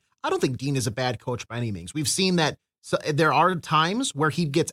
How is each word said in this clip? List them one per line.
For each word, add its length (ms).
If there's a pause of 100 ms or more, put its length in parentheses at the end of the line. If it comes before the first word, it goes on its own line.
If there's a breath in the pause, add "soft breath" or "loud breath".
(220)
I 80
don't 100
think 180
Dean 180
is 100
a 60
bad 260
coach 300
by 80
any 160
means. 200
We've 160
seen 280
that 200 (300)
so, 160
eh, 100
there 200
are 240
times 580
where 140
he 160
gets 280